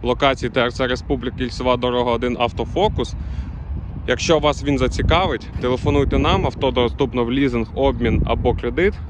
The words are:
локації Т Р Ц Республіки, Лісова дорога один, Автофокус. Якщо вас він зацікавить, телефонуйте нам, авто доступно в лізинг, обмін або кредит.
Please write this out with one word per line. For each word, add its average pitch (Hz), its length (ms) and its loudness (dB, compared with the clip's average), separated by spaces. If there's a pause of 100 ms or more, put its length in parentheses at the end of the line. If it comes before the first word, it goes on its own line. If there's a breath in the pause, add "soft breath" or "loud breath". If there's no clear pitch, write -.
локації 123 480 0
Т 131 100 0
Р 120 120 2
Ц 131 140 -2
Республіки, 127 580 -4
Лісова 123 320 0
дорога 123 360 0
один, 120 280 -2
Автофокус. 123 760 0 (920 loud breath)
Якщо 151 320 2
вас 143 260 0
він 143 140 0
зацікавить, 131 720 0 (120)
телефонуйте 139 580 2
нам, 170 280 2
авто 135 240 0
доступно 120 540 0
в 117 80 -2
лізинг, 120 420 0
обмін 123 520 2
або 117 280 2
кредит. 156 400 0 (160)